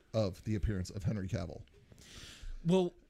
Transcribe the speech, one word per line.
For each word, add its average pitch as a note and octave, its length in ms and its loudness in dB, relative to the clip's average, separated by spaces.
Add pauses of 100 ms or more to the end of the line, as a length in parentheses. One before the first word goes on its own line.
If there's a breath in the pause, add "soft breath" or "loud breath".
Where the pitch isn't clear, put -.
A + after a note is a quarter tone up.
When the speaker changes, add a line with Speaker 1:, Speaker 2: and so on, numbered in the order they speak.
(120)
Speaker 1:
of G#2 300 0
the G#2+ 140 0
appearance F#2+ 340 0
of F#2+ 140 -6
Henry G2 240 0
Cavill. F2 340 -4 (1000 loud breath)
Speaker 2:
Well, F3+ 300 6 (160)